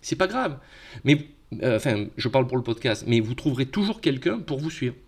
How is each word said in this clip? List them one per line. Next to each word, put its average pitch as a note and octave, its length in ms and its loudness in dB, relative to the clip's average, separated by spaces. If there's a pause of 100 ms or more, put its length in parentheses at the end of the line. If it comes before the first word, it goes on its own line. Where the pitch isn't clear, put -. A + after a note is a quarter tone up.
C'est - 140 -4
pas F3+ 120 0
grave. G#3 300 -4 (460)
Mais, D3 240 4 (340)
euh, A#2 140 4
enfin, G#2 300 2 (100)
je - 140 -2
parle B2+ 180 4
pour B2 80 -2
le B2 80 2
podcast, A2+ 420 -2
mais A#2 140 4
vous A2 140 -2
trouverez C3 320 0
toujours G3+ 340 -2
quelqu'un D#3+ 400 0
pour D3+ 180 -6
vous D3+ 120 -4
suivre. B2 260 -4 (120)